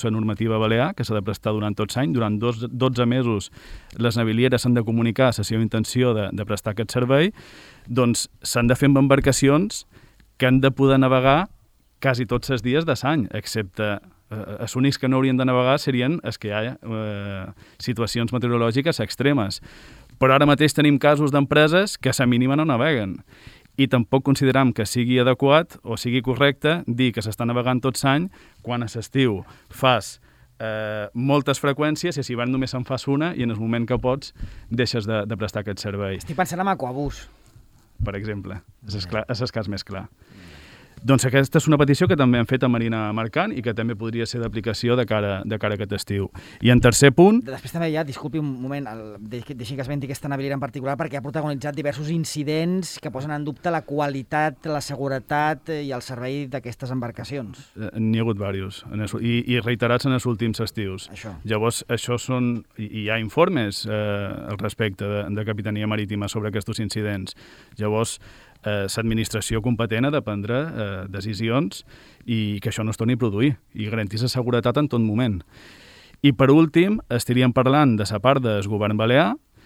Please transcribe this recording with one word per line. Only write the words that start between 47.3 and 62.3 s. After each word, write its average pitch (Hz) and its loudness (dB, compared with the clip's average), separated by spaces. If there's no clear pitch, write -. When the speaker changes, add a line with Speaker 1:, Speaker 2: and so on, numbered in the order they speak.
Speaker 2:
De-, 135 -10
després 127 -12
també 170 -2
hi 151 0
ha, - -2
disculpi 139 -6
un 147 -2
moment, 139 -6
el, 110 -12
de-, 110 -10
que, 147 -14
deixi 123 -10
que 135 -6
esmenti 139 -6
aquesta - -8
navilera 139 -4
en - -6
particular 139 -6
perquè 143 -6
ha - -10
protagonitzat 143 -6
diversos 147 -4
incidents 165 -2
que - -10
posen 147 -6
en 147 -6
dubte 151 -6
la 165 -2
qualitat, 143 -2
la 147 -2
seguretat, 139 -2
eh, 151 -6
i 135 -6
el 123 -6
servei 131 -8
d'aquestes 123 -10
embarcacions. 123 -8
Speaker 1:
Eh, 107 -8
n'hi 110 2
ha 113 0
hagut 107 -2
varios, 98 -6
en 107 -4
els, - -8
i, 117 0
i 120 2
reiterats 120 0
en 127 2
els - -2
últims 117 -2
estius. 95 -8
Speaker 2:
Això. 107 -14
Speaker 1:
Llavors, 110 0
això 120 -2
són, 123 -2